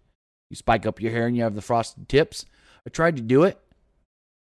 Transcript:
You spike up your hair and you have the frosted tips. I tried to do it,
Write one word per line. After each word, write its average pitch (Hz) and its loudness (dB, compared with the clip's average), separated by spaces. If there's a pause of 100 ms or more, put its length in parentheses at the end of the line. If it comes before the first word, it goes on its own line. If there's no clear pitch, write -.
(500)
You - -16
spike 113 -2
up 107 -6
your 110 -4
hair 117 -2
and 120 -2
you 117 0
have 107 -2
the 104 -10
frosted - -4
tips. - 0 (400)
I 120 -16
tried 165 0
to 120 -8
do 127 4
it, 196 2 (960)